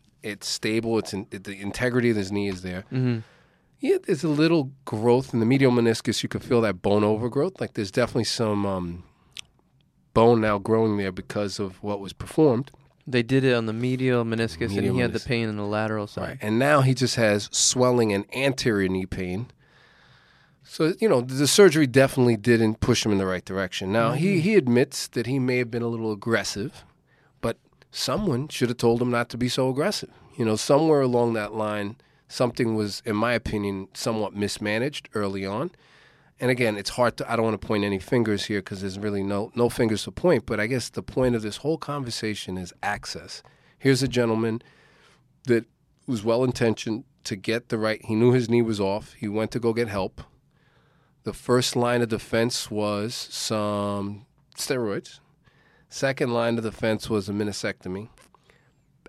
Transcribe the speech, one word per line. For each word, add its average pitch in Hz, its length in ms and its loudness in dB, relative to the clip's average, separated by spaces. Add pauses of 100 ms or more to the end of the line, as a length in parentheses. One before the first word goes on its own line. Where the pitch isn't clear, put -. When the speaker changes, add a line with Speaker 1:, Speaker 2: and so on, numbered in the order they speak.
(220)
Speaker 1:
It's 104 260 -10
stable. 113 520 -2
It's - 140 -6
in, 98 180 -6
it, 95 140 -12
the 101 160 -12
integrity 120 480 0
of 110 80 2
his 95 140 -4
knee 101 180 -2
is 92 120 -8
there. 90 200 -8 (100)
Speaker 2:
Mm-hmm. 127 280 0 (600)
Speaker 1:
Yeah, 359 260 0
there's 160 200 -2
a - 20 0
little 151 440 2 (120)
growth 120 500 2
in 120 60 2
the 110 60 4
medial 131 260 4
meniscus. 117 520 2
You 120 40 -4
can 107 140 -6
feel 120 200 2
that 98 200 0
bone 104 240 4
overgrowth. 120 560 -2
Like, 117 140 -8
there's 104 160 -4
definitely 117 340 0
some, 104 400 0
um, 87 380 -6 (1120)
bone 117 280 6
now 107 160 2
growing 110 400 2
there 95 160 -2
because 98 440 -6
of 98 240 -8
what 104 200 -6
was - 100 -12
performed. 131 600 2 (360)
Speaker 2:
They 123 160 0
did 131 200 2
it 131 100 4
on 117 120 2
the 110 80 -2
medial 127 500 0
meniscus, 113 440 -2
and 101 80 -2
Speaker 1:
Medial 120 200 2
Speaker 2:
he 127 60 2
had 117 120 0
the 113 60 -2
Speaker 1:
meniscus. - 60 -12
Speaker 2:
pain 117 240 0
in 104 80 -6
the 104 80 -4
lateral 107 420 -2
side. - 220 -8
Speaker 1:
Right. - 120 -12
And 110 180 0
now 143 220 6
he 131 120 6
just 123 220 0
has 104 360 2
swelling 123 640 4
and 101 120 0 (100)
anterior 127 520 0
knee 92 200 0
pain. 92 400 -6 (1160)
So, 165 360 -2
you 220 100 4
know, 131 120 6
the 131 260 0
surgery 160 400 8
definitely 123 500 4
didn't 110 420 4
push - 260 2
him 110 60 2
in 101 60 2
the 95 80 0
right 92 180 -4
direction. 95 480 -4
Now, 113 200 2
he, 165 240 0
Speaker 2:
Mm-hmm. 170 60 2
Speaker 1:
he 208 140 2
admits 127 520 2
that - 180 -6
he 135 140 -2
may 127 180 0
have 120 140 -2
been 117 100 -4
a 120 60 -2
little 113 240 -4
aggressive, 104 720 -2 (580)
but 113 160 -4 (320)
someone 143 600 -2
should 123 200 0
have 120 80 -4
told 120 240 4
him 123 80 0
not 120 200 -2
to 120 80 -10
be 123 120 0
so 131 200 0
aggressive. 151 420 -4 (260)
You 120 80 0
know, 110 100 2
somewhere 147 460 4
along 120 320 2
that 107 220 -4
line, 104 400 -4 (320)
something 117 480 0
was, 104 300 -2
in 110 100 0
my 117 180 2
opinion, 101 640 -4
somewhat 107 400 -4
mismanaged 107 800 -4
early 98 280 -4
on. 107 280 -6 (680)
And 127 120 0
again, 117 260 2
it's 101 140 -8
hard 120 260 0
to, 135 120 -8
I 117 60 -2
don't 117 100 0
wanna 110 120 -2
point 104 260 -2
any 101 160 -2
fingers 107 460 0
here 104 160 -4
'cause 95 200 -10
there's 98 180 -8
really 101 240 -4
no, 101 320 -4
no 120 120 2
fingers 113 360 0
to 104 80 -10
point, 156 340 2
but 113 140 -4
I 107 80 0
guess 123 200 -4
the 101 160 -10
point 127 320 0
of 113 60 -2
this 104 160 -8
whole 156 200 -2
conversation 117 800 -6
is 90 160 -10 (100)
access. - 580 -8 (360)
Here's 131 260 2
a 135 40 -2
gentleman 117 540 0 (840)
that 117 180 2 (420)
was 113 160 -4
well-intentioned 117 800 0 (220)
to 113 100 -6
get 113 340 -4
the 120 80 -2
right, 110 280 -2
he 110 100 -2
knew 120 160 6
his 123 180 2
knee 120 120 6
was 113 180 0
off, 101 340 -2
he - 140 -8
went 107 240 -2
to 127 80 -4
go 113 140 0
get 120 160 -2
help. 98 320 -6 (1040)
The 104 80 -6
first - 420 0
line 120 260 2
of 120 60 0
defense - 640 -2
was 104 420 -2
some 101 1120 -4 (300)
steroids. 123 640 -4 (680)
Second 135 440 -2
line 117 240 2
of 113 60 -4
defense 110 460 -2
was 104 180 0
a 101 60 -4
meniscectomy. 101 760 -6 (1000)